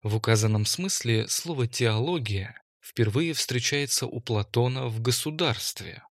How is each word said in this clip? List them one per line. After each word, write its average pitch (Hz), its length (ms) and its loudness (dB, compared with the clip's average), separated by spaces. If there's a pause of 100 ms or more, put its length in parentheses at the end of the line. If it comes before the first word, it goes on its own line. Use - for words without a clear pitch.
В 107 140 0
указанном 107 480 4
смысле 117 640 0
слово 139 380 -2
«теология» 113 920 0 (200)
впервые 127 520 0
встречается 135 760 -2
у - 120 -6
Платона 120 680 0
в 113 140 -4
«Государстве» 123 1000 -2 (100)